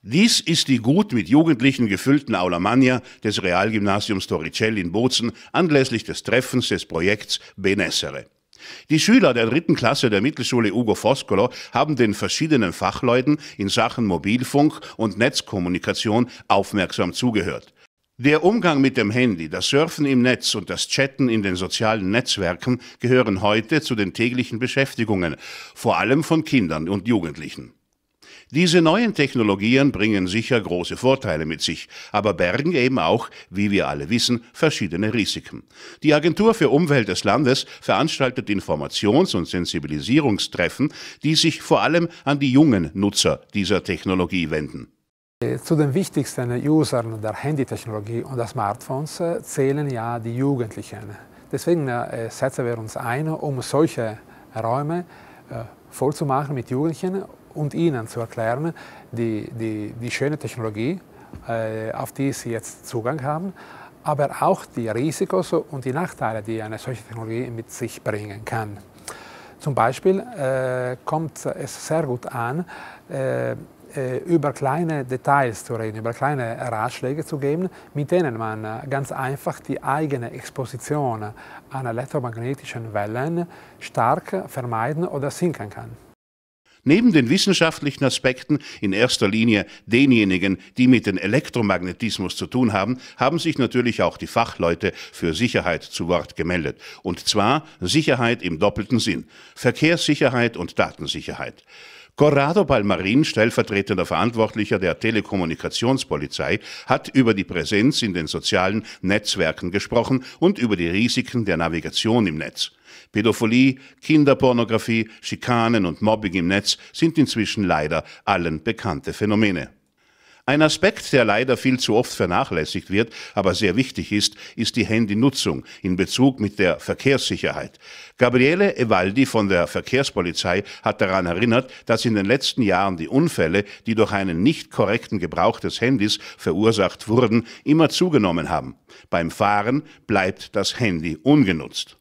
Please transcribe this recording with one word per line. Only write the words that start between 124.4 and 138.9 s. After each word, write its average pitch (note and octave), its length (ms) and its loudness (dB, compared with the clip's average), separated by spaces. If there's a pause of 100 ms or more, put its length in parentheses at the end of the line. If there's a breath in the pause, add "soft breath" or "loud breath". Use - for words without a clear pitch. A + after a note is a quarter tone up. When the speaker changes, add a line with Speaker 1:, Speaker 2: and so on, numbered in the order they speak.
Speaker 1:
ist A2+ 200 -4
die A2 100 2
Handynutzung A2 800 0 (180 loud breath)
in F2+ 120 0
Bezug B2+ 440 2
mit G2+ 180 -2
der F2+ 220 2
Verkehrssicherheit. - 1000 -2 (400 loud breath)
Gabriele C3+ 580 4
Evaldi G#2+ 520 2
von G#2 220 2
der E2+ 180 4
Verkehrspolizei F#2+ 960 -2 (180 loud breath)
hat A2 180 -2
daran F#2+ 280 0
erinnert, A2+ 440 2 (140 loud breath)
dass A2+ 200 0
in A2 100 2
den G2 100 2
letzten C3 380 0
Jahren F#2+ 340 2
die E2 100 -6
Unfälle, G2+ 580 2 (200 loud breath)
die A2+ 100 0
durch A2 160 2
einen F#2+ 300 -2
nicht C#3+ 300 0
korrekten G#2+ 480 -2
Gebrauch F2 400 0
des - 200 -6
Handys A2+ 380 2 (200 loud breath)
verursacht G2 680 0
wurden, A2+ 380 2 (180 loud breath)
immer D3+ 260 4
zugenommen G2 600 2
haben. C2 260 -4 (360 loud breath)